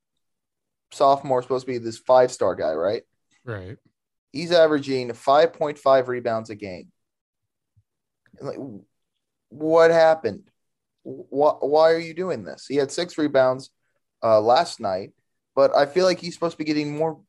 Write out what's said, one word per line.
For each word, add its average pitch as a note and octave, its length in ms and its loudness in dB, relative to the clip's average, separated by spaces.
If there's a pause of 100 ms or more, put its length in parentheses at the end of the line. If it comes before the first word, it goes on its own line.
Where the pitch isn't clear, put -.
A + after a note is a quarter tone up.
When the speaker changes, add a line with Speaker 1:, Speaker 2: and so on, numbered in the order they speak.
(920)
Speaker 1:
sophomore, C#3 480 2
supposed B2+ 240 -4
to C3 80 -8
be A#2+ 40 -4
this A2+ 200 -10
five-star B2+ 580 2
guy, D#2+ 160 -4
right? F2 320 -2 (400)
Speaker 2:
Right. G2+ 340 -14 (540)
Speaker 1:
He's E3 220 -6
averaging C3+ 600 2
five D#3 360 4
point D3 260 -6
five C3+ 300 2
rebounds A#2 420 -4
a G#2+ 60 -12
game. G2 380 -14 (1500)
Like, C#3 180 -12 (920)
what D#3+ 420 4
happened? D#3+ 580 0 (540)
Wh-, C#3 580 -4
why D#3 300 2
are E3 80 0
you E3 140 -12
doing D#3 320 -8
this? C#2 220 -16
He C3+ 100 -4
had C#3 120 0
six F3 280 -8
rebounds, C3+ 520 0 (540)
uh, A2 160 4
last B2+ 400 0
night, G2+ 340 -8 (420)
but C3+ 200 2
I C#3+ 100 4
feel F3+ 200 0
like F3+ 140 0
he's E3+ 160 -14
supposed E3 180 -6
to - 40 -20
be D#3 60 -8
getting D3+ 320 -4
more D#3+ 340 -6